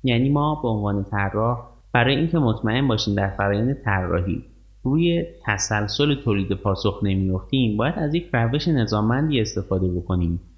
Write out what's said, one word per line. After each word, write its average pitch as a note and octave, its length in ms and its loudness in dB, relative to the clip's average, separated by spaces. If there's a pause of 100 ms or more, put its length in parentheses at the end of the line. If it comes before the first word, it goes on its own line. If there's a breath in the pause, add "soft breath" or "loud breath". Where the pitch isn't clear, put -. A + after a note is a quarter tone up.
یعنی B2+ 240 2
ما D3 340 2
به B2 60 0
عنوان G2+ 420 0
طراح G#2+ 480 -2 (340)
برای B2+ 240 6
اینکه E3 220 0
مطمئن A#2 500 2
باشیم A2 260 0
در G2 220 0
فرایند G2+ 480 0
طراحی F#2 600 -2 (400)
روی E3+ 400 2 (220)
تسلسل G#2+ 680 0
تولید G2+ 380 0
پاسخ G2 500 -2
نمی‌افتیم، G2 760 0
باید C3 200 0
از D3+ 180 -2
یک E3+ 180 -2
روش B2 360 0
نظاممندی A#2+ 720 2
استفاده F#2+ 480 -2
بکنیم F2 520 -2 (160)